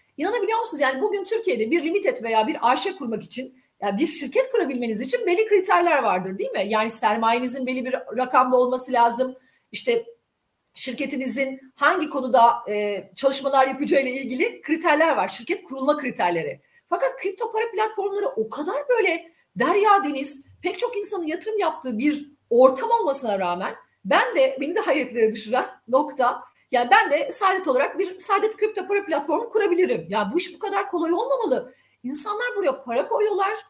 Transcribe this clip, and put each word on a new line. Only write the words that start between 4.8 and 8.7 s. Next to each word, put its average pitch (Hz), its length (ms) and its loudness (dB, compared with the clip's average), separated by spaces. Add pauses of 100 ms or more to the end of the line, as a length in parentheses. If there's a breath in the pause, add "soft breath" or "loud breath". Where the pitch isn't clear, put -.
için 427 260 -4
belli 359 200 2
kriterler 349 560 2
vardır, 190 360 -2
değil 523 120 -4
mi? 220 160 -2
Yani 220 240 0
sermayenizin 233 760 2
belli 254 180 -4
bir 254 100 -4 (220)
rakamda 254 400 2
olması 247 360 2